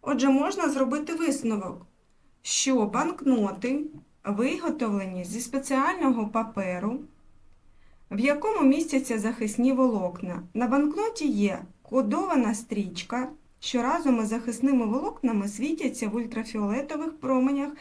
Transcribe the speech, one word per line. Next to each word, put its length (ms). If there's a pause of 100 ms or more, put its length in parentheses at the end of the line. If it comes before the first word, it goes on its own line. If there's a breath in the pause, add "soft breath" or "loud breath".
Отже, 260
можна 400
зробити 460
висновок, 720 (560)
що 440
банкноти 920 (440)
виготовлені 1000
зі 160
спеціального 880
паперу, 720 (1080)
в 100
якому 420
містяться 560
захисні 540
волокна. 720 (120)
На 120
банкноті 600
є 340 (200)
кодована 720
стрічка, 760 (320)
що 220
разом 380
із 80
захисними 580
волокнами 640
світяться 600
в 80
ультрафіолетових 1040
променях 600